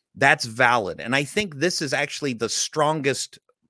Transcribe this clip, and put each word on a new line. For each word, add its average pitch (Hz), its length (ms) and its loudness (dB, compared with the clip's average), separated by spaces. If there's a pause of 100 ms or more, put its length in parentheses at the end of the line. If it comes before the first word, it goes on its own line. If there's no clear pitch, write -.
(140)
That's 143 300 2
valid. 117 560 2
And 120 160 -2
I 143 80 2
think 185 320 -4
this 170 260 0
is 139 100 -4
actually 143 420 -2
the 110 140 -2
strongest 147 920 -2 (300)